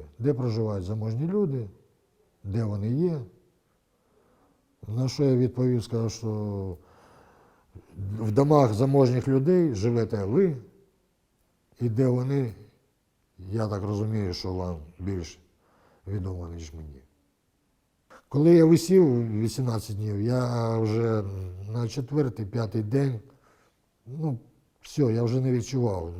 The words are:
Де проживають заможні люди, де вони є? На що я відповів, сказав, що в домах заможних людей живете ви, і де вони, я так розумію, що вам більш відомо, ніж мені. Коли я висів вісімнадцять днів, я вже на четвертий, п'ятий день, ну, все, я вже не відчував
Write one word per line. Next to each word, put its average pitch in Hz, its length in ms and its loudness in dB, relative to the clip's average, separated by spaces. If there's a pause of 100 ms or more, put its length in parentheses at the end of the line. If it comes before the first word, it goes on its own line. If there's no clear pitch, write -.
(180)
Де 135 160 0
проживають 110 500 -2
заможні 110 420 -4
люди, 156 420 -2 (760)
де 107 200 -2
вони 104 300 -2
є? 160 260 -2 (1700)
На 120 220 -2
що 143 160 -2
я 131 120 6
відповів, 123 480 2
сказав, 113 260 -2
що 104 640 -6 (1400)
в 110 140 -2
домах 139 420 6
заможних 131 540 4
людей 147 460 4
живете 110 500 0
ви, 147 320 2 (1200)
і 120 80 0
де 120 180 2
вони, 127 480 0 (840)
я 101 300 -4
так 98 140 -4
розумію, 104 520 -2
що 92 200 -6
вам 90 220 -6 (220)
більш 92 400 -8 (680)
відомо, 92 420 -8
ніж 82 260 -14
мені. 73 280 -16 (1300)
Коли 156 260 6
я 165 100 10
висів 160 640 6 (100)
вісімнадцять 113 560 -2
днів, 104 240 -4
я 120 580 0
вже 110 460 0 (480)
на 117 160 -4
четвертий, 127 580 -4
п'ятий 110 360 -4
день, 127 380 -2 (840)
ну, 139 320 -6 (420)
все, - 220 -2
я 117 200 2
вже 120 180 0
не 131 120 0
відчував 113 680 -2